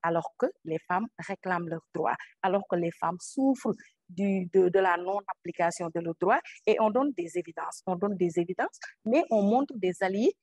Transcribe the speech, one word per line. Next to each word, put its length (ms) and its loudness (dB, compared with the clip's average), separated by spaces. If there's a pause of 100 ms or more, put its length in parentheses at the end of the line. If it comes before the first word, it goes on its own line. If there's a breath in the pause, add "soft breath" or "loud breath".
alors 360 -2
que 80 0 (200)
les 140 -4
femmes 280 -2 (120)
réclament 500 -4
leurs 240 -8
droits, 240 0 (240 loud breath)
alors 260 2
que 80 0
les 160 0
femmes 300 -4
souffrent 520 0 (360 loud breath)
du, 440 0
de, 140 6
de 120 4
la 180 2
non-application 960 -4
de 60 -2
leurs 180 -4
droits, 220 4 (240 loud breath)
et 160 6
on 80 4
donne 240 0
des 240 -6
évidences, 480 -8
on 100 -2
donne 220 -2
des 220 2
évidences, 380 -2 (280 loud breath)
mais 240 4
on 120 4
montre 360 2
des 240 0
alliés 420 2